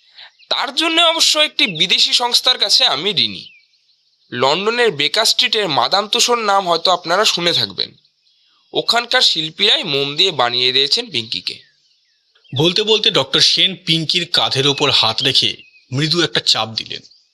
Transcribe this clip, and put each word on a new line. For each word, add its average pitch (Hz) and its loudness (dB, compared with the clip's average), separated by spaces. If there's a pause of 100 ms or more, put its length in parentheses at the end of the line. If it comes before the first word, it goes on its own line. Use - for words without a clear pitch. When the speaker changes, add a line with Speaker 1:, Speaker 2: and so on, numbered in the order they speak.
(480)
Speaker 1:
তার 254 -4
জন্য 330 0
অবশ্য 330 2
একটি 302 2
বিদেশি 190 0
সংস্থার 247 0
কাছে 226 2
আমি 190 0
ঋণী। 113 -4 (800)
লন্ডনের 196 2
বেকার 147 -2
স্ট্রিটের 214 0
মাদাম 160 0
তুসোর 233 0
নাম 196 2
হয়তো 170 2
আপনারা 175 0
শুনে 175 0
থাকবেন। - -4 (840)
ওখানকার 233 -2
শিল্পীরাই 202 0
মোম 139 -2
দিয়ে 185 2
বানিয়ে 123 0
দিয়েছেন 151 0
পিঙ্কিকে।" 117 -8 (1000)
Speaker 2:
বলতে 180 2
বলতে 214 2
ডক্টর 147 0
সেন 175 2
পিঙ্কির 165 -2
কাঁধের 131 0
ওপর 143 0
হাত 113 0
রেখে 127 0 (360)
মৃদু 156 0
একটা 156 -2
চাপ 113 0
দিলেন। - -10 (320)